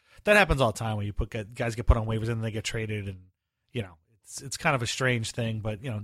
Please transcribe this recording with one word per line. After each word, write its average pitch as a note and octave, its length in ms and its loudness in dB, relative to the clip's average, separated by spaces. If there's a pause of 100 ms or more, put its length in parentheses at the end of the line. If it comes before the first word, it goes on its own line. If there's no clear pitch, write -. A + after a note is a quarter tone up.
(260)
that G#3 100 6
happens D#3+ 260 6
all A#2 120 6
the - 60 -6
time A2 180 -2
when G#2 80 -2
you G#2+ 80 -4
put, A#2 160 -4
get, G2 260 -8
guys A#2 200 -2
get A2+ 120 -6
put A#2+ 100 8
on A2 80 -2
waivers A2 220 0
and A#2+ 100 0
then A2 40 -4
they A2+ 100 -4
get G#2+ 140 -6
traded. G#2+ 420 -4
And, F#2 120 -10 (520)
you B2+ 120 -6
know, F2+ 120 -12 (300)
it's, - 160 -14
it's C3+ 160 -10
kind D#3 180 2
of A#2+ 80 0
a A2+ 40 -2
strange B2 440 0
thing. A2+ 300 -4
But, G#2+ 220 -4
you C#3+ 60 -6
know, G#2+ 140 -4